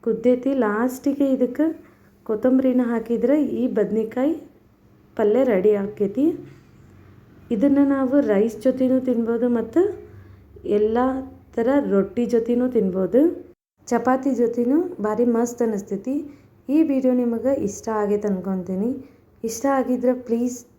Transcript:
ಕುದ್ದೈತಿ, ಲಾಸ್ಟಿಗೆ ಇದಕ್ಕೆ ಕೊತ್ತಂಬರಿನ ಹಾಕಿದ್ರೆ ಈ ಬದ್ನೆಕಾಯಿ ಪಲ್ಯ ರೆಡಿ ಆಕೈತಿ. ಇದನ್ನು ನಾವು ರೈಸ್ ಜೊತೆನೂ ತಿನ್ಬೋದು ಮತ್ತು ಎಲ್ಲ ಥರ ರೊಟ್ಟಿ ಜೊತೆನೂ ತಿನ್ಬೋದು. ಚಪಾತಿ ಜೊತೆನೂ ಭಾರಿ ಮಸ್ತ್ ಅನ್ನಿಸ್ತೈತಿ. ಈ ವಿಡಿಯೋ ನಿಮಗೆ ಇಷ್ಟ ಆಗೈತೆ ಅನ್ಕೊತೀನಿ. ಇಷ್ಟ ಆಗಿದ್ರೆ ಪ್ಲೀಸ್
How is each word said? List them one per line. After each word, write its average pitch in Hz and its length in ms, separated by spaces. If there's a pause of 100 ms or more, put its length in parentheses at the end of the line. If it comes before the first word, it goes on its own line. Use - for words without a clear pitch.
ಕುದ್ದೈತಿ, 247 500
ಲಾಸ್ಟಿಗೆ 254 800
ಇದಕ್ಕೆ 247 320 (580)
ಕೊತ್ತಂಬರಿನ 254 600
ಹಾಕಿದ್ರೆ 233 640
ಈ 233 220
ಬದ್ನೆಕಾಯಿ 220 640 (840)
ಪಲ್ಯ 220 280
ರೆಡಿ 208 320
ಆಕೈತಿ. 202 500 (1300)
ಇದನ್ನು 269 320 (120)
ನಾವು 269 240
ರೈಸ್ 220 420
ಜೊತೆನೂ 262 380
ತಿನ್ಬೋದು 233 500
ಮತ್ತು 233 320 (840)
ಎಲ್ಲ 214 320 (580)
ಥರ 233 120 (220)
ರೊಟ್ಟಿ 196 360
ಜೊತೆನೂ 240 440
ತಿನ್ಬೋದು. 190 520 (680)
ಚಪಾತಿ 254 480
ಜೊತೆನೂ 240 420 (240)
ಭಾರಿ 214 240
ಮಸ್ತ್ 240 360
ಅನ್ನಿಸ್ತೈತಿ. 214 540 (540)
ಈ 294 140
ವಿಡಿಯೋ 262 300
ನಿಮಗೆ 240 400 (100)
ಇಷ್ಟ - 260
ಆಗೈತೆ 208 380
ಅನ್ಕೊತೀನಿ. 190 640 (520)
ಇಷ್ಟ 226 220
ಆಗಿದ್ರೆ 254 480
ಪ್ಲೀಸ್ 240 440 (220)